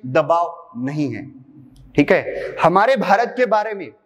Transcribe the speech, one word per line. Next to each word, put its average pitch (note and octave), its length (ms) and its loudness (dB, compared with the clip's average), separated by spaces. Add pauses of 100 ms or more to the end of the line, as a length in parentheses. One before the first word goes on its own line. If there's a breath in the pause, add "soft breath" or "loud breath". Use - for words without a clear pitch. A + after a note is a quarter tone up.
दबाव D#3 680 -2
नहीं C3+ 380 -6
है। - 160 -12 (680)
ठीक D3 160 2
है, - 500 -2
हमारे G3+ 340 4
भारत G3+ 400 2
के B3 100 2
बारे G#3+ 280 0
में D#3 180 -12 (140)